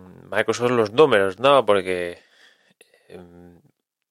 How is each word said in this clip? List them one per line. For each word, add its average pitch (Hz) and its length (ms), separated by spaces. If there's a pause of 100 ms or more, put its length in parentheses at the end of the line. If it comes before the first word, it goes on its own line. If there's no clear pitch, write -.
(300)
Microsoft 110 420
los 110 200
números, 104 480
¿no? 131 260
Porque, 92 540 (880)
em, 87 540 (500)